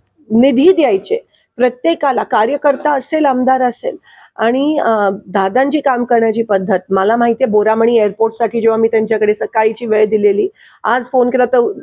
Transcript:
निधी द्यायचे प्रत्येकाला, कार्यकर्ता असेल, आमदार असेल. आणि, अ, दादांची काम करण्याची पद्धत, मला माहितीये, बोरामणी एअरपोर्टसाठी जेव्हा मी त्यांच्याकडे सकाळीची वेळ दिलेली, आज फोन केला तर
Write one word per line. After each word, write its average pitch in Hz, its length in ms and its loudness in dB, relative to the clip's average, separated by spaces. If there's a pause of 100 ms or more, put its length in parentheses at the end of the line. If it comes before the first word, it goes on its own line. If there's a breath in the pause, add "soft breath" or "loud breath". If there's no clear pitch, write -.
(300)
निधी 262 420 4
द्यायचे 240 440 0 (400)
प्रत्येकाला, 254 680 -2
कार्यकर्ता 269 680 0
असेल, 294 340 -2
आमदार 254 360 0
असेल. - 340 -4 (400 soft breath)
आणि, 269 420 0
अ, 208 320 0 (160)
दादांची 202 540 -2
काम 247 240 0
करण्याची 226 380 0
पद्धत, 196 360 -2 (120)
मला 196 260 0
माहितीये, 240 340 0
बोरामणी 220 480 2
एअरपोर्टसाठी 220 640 -2
जेव्हा 220 180 2
मी 226 100 2
त्यांच्याकडे 220 460 0
सकाळीची 226 520 -2
वेळ 214 200 2
दिलेली, 202 420 0 (360 soft breath)
आज 240 260 -2
फोन 247 200 0
केला 247 140 2
तर 247 160 0 (220)